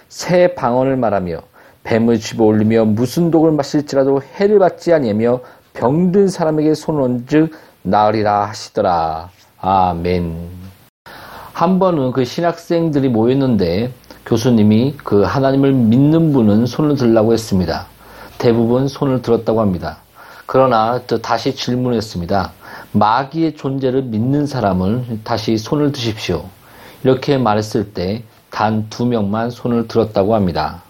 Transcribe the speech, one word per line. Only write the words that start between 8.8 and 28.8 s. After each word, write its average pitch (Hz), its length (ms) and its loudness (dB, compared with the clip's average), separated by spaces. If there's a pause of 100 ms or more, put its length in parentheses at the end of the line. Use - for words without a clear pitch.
아멘. 87 920 0 (1000)
한 180 280 0
번은 160 320 0
그 131 120 0
신학생들이 165 840 -2
모였는데 117 840 0 (340)
교수님이 113 800 2
그 101 200 2
하나님을 135 500 2
믿는 139 600 4
분은 113 340 4
손을 147 280 0
들라고 113 380 4
했습니다. 92 560 -2 (500)
대부분 120 480 2
손을 139 340 -2
들었다고 113 400 0
합니다. 85 380 -2 (480)
그러나 123 600 2
또 113 160 -4
다시 120 320 -4
질문했습니다. 101 1000 -4 (400)
"마귀의 139 640 0
존재를 135 460 -2
믿는 131 440 -2
사람을 110 800 -2
다시 113 320 -2
손을 147 340 0
드십시오." 110 540 -6 (580)
이렇게 131 360 2
말했을 107 560 -2
때 95 280 -4 (280)
단 110 400 -2